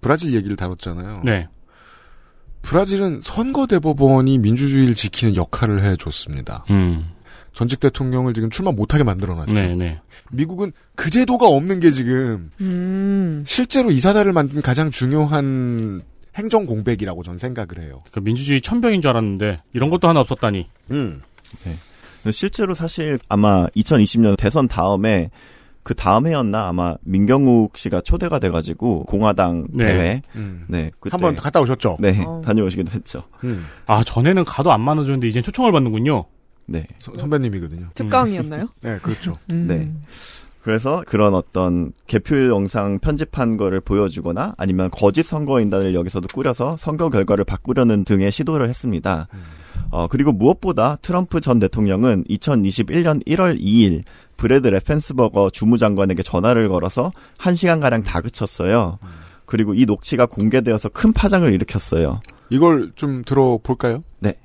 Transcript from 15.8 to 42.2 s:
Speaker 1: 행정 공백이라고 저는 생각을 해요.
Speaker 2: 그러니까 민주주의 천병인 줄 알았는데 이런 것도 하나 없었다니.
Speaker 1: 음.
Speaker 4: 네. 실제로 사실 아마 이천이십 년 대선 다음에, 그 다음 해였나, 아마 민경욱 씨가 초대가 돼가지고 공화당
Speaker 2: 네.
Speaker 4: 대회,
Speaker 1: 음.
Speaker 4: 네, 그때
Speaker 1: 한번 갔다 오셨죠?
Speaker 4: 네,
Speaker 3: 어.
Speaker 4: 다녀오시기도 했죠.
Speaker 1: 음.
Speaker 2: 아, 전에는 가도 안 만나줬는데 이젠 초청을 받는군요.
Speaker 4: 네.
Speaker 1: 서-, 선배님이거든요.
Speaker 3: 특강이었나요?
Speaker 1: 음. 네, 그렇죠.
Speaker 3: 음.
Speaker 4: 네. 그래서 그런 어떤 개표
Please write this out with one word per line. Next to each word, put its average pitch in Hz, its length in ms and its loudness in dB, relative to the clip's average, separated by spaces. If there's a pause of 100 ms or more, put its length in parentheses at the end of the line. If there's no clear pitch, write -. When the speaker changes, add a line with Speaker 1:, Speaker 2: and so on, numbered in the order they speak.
Speaker 1:
행정 214 300 0
공백이라고 104 580 -4
저는 87 140 -12
생각을 113 420 -10
해요. 69 220 -16
Speaker 2:
그러니까 - 180 -10
민주주의 127 400 -2
천병인 226 400 0
줄 147 100 2
알았는데 104 520 -2 (100)
이런 131 180 0
것도 175 160 2
하나 165 140 6
없었다니. 104 480 -2 (240)
Speaker 1:
음. 101 300 -6 (420)
Speaker 4:
네. 85 120 -8 (540)
실제로 190 440 -2
사실 156 440 -4 (100)
아마 101 460 4
이천이십 110 460 2
년 104 160 4
대선 127 320 2
다음에, 98 640 0 (520)
그 - 120 -4
다음 110 320 2
해였나, 113 420 0
아마 87 340 -2
민경욱 113 720 4
씨가 90 260 -2
초대가 170 360 -2
돼가지고 85 680 -2
공화당 95 680 0
Speaker 2:
네. 120 140 0
Speaker 4:
대회, 92 360 0 (140)
Speaker 1:
음. 95 320 -12
Speaker 4:
네, 82 220 -4 (100)
그때 196 140 -8
Speaker 1:
한번 175 200 0
갔다 143 260 0
오셨죠? 120 380 0
Speaker 4:
네, 98 260 4
Speaker 3:
어. 82 200 -8
Speaker 4:
다녀오시기도 95 480 0
했죠. - 300 -10 (200)
Speaker 1:
음. 104 240 -6 (200)
Speaker 2:
아, 110 180 2
전에는 165 400 2
가도 151 260 -2
안 110 120 4
만나줬는데 135 440 0
이젠 113 160 0
초청을 233 300 0
받는군요. 123 540 0 (400)
Speaker 4:
네. 80 200 -8 (120)
Speaker 1:
서-, - 200 -20
선배님이거든요. 98 760 -4
Speaker 3:
특강이었나요? 160 720 -2
Speaker 1:
음. 240 40 -10 (140)
네, 214 180 -6
그렇죠. - 380 -8 (120)
Speaker 3:
음. 170 160 -2
Speaker 4:
네. 80 240 -2 (720)
그래서 127 440 -2
그런 104 280 4
어떤 87 580 -2 (140)
개표 117 300 0 (140)